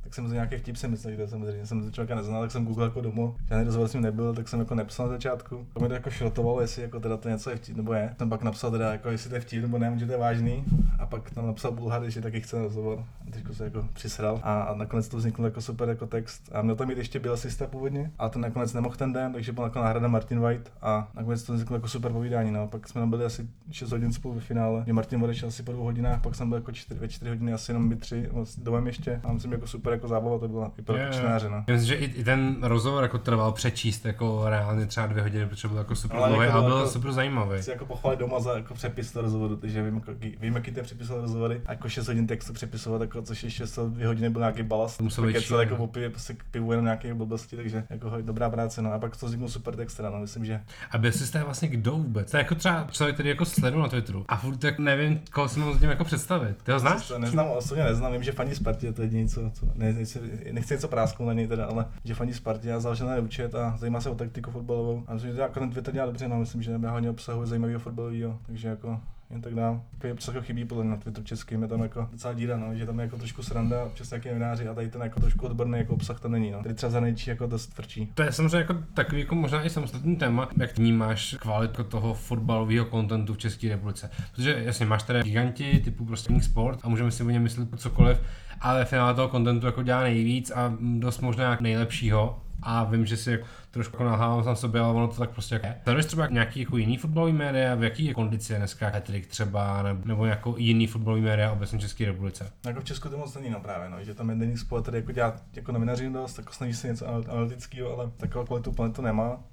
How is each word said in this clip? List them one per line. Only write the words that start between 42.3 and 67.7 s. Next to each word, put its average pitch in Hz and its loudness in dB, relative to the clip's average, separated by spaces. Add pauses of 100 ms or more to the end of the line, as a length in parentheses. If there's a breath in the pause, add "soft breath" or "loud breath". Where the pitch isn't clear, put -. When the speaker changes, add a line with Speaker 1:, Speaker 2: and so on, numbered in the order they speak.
Speaker 1:
přepisovat, 113 -4
jako, 113 -4
což 110 -8
ještě 117 -6
z - -8
toho 117 -2
dvě 113 -2
hodiny 117 2
byl 117 0
nějaký 113 0
balast. 110 0
Speaker 2:
Musel 113 2
Speaker 1:
Pak 113 6
Speaker 2:
být 110 4
Speaker 1:
kecal 110 2
Speaker 2:
šílený. 117 4
Speaker 1:
jako 117 0
o - -2
pivě, 120 -4
prostě 113 -10
k - -14
pivu 117 0
jenom 117 4
nějaké 117 0
blbosti, 113 -4
takže 110 -4
jako 110 -6
ho-, 113 -4
dobrá 113 0
práce, 113 -2
no. 110 0
A 110 -2
pak - -4
to 131 -6
vzniklo 117 -4
super 117 -6
text 117 -6
teda, 107 -6
no. 104 -6
Myslím, 107 -6
že 110 -2 (300 loud breath)
Speaker 2:
A 117 0
byl 98 6
jsi 135 0
z - -4
té 151 0
vlastně 143 -2
kdo 120 0
vůbec? 120 0
To 147 2
je 147 6
jako 170 2
třeba 165 2
člověk, 147 2
který 143 0
jako 151 2
sleduju 151 2
na 135 2
Twitteru 104 -2
a 113 0
furt 127 -2
tak 151 2
nevím, 147 4 (120)
koho 143 2
si 147 0
mám 147 2
s - 10
tím 151 10
jako 151 4
představit. 143 0
Ty 127 2
ho 135 6
znáš? 165 4
Speaker 1:
To 123 -6
neznám, 120 4
osobně 139 0
neznám, 120 2
vím, 123 -2
že 135 -2
fandí 139 -2
Spartě, 113 0
to 113 -2
je 110 2
jediné, 113 2
co, 113 0
co - -2
ne, 110 2
nechci, 113 -4 (320)
nechci 117 -2
něco 143 -2
prásknout 120 0
na 117 0
něj 113 2
teda, 110 0
ale 110 0 (200 loud breath)
že 117 -4
fandí 120 -2
Spartě 113 -4
a 117 -2
založil 117 -2
na 127 0
účet 117 -2
a 113 -2
zajímá 120 -2
se 139 -4
o 135 -4
taktiku 117 -6
fotbalovou. 117 -2
A 117 -6
myslím, 117 -4
že 120 -4
to 131 0
jako 131 -2
ten 127 -2
Twitter 127 -6
dělá 135 0
dobře, 123 -4
no, 120 0
myslím, 117 -2
že 113 -2 (120)
hodně 117 0
obsahuje 117 -4
zajímavého 117 0